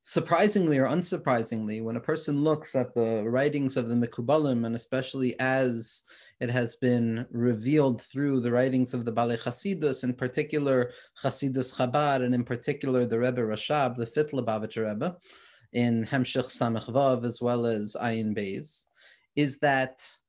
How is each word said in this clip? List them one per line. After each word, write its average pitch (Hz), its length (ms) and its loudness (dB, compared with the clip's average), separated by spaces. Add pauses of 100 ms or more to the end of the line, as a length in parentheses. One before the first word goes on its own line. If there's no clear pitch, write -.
surprisingly 170 760 2
or 131 100 4
unsurprisingly, 117 920 -2
when 113 140 -4
a 117 40 -4
person 151 440 -2
looks 151 300 0
at 123 200 -2
the 113 320 0
writings 139 520 0
of 117 100 -2
the 120 60 0
Mekubalim, 120 720 2
and 113 80 -4
especially 131 680 -4
as 131 640 0 (380)
it 120 100 -2
has 120 240 0
been 120 560 2
revealed 123 720 2
through 139 380 0
the 120 100 0
writings 127 420 2
of 120 140 -4
the 113 60 -4
Balei 120 280 0
Chasidus, 151 640 -2
in 127 80 0
particular 135 760 0 (320)
Chasidus 131 520 -2
Chabad, 135 480 2
and 123 120 2
in 123 100 0
particular 127 600 0
the 113 140 0
Rebbe 123 200 0
Rashab, 120 560 0
the 117 80 -2
fifth 151 280 -2
Lubavitcher 110 600 -2
Rebbe, 151 240 -4 (560)
in 117 320 2
Hemshech 127 420 -2
Samech 117 440 -2
Vav, 127 340 2
as 117 160 -4
well 120 240 0
as 107 340 -2
Ayin 110 380 -2
Beis, 104 520 -8 (460)
is 143 240 0
that 135 480 0 (220)